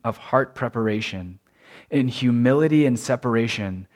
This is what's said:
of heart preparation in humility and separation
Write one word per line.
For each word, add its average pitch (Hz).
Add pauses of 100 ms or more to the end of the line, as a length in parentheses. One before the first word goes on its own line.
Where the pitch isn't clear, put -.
of 113
heart -
preparation 107 (520)
in 135
humility 131
and 123
separation 110